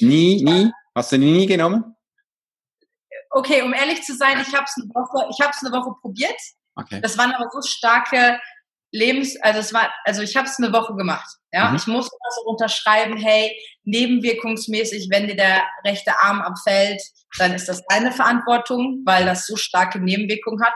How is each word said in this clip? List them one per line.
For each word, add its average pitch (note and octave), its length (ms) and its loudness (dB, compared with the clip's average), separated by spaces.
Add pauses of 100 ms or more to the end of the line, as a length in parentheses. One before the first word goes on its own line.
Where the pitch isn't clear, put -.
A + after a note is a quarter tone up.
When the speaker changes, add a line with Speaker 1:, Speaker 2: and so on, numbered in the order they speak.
Speaker 1:
Nie, D#3+ 420 6
nie? F#3 300 6 (220)
Hast A#2+ 180 -2
du C3+ 60 4
nie E3 280 6
genommen? F#3+ 480 0 (1400)
Speaker 2:
Okay, C4+ 320 2
um B3 100 -2
ehrlich C#4+ 300 -2
zu C#4 120 -10
sein, C4+ 260 2
ich C4+ 140 -6
hab's C#4+ 220 -2
eine A3 140 -10
Woche, B3 400 -4
ich C#4+ 140 2
hab's C#4+ 200 -2
eine B3 80 -8
Woche B3 280 -4
probiert. B3 380 -6 (360)
Speaker 1:
Okay. - 280 -12
Speaker 2:
Das G#3+ 160 -4
waren B3+ 140 2
aber A#3+ 180 -6
so C#4 120 -12
starke A#3+ 760 2 (560)
Lebens-, C4 480 0
also G#3+ 180 2
es G#3 120 -6
war, A3+ 180 0 (140)
also G#3 180 -2
ich G#3 140 -4
hab's C4 220 -2
eine A#3 140 0
Woche A3+ 220 0
gemacht, F3+ 340 -4 (220)
ja. G#3 200 2
Speaker 1:
Mhm. B3+ 60 0
Speaker 2:
Ich - 100 -4
musste A#3+ 340 -4
also A#3+ 300 -8
unterschreiben, A3 680 0
„Hey, G#3+ 380 2 (300)
nebenwirkungsmäßig, A3+ 1300 -2
wenn G3+ 180 2
dir G3 80 -6
der F#3+ 280 2 (200)
rechte G3 360 -2
Arm G3+ 220 2
abfällt, G3 600 0 (360)
dann F3+ 140 2
ist F3+ 160 -8
das F3+ 200 -6
deine A#3 240 2
Verantwortung“, B3 960 0
weil F#3 180 4
das F#3 220 -2
so G#3+ 100 -8
starke F#3 420 -2
Nebenwirkungen G#3 640 -2
hat, A#3 140 2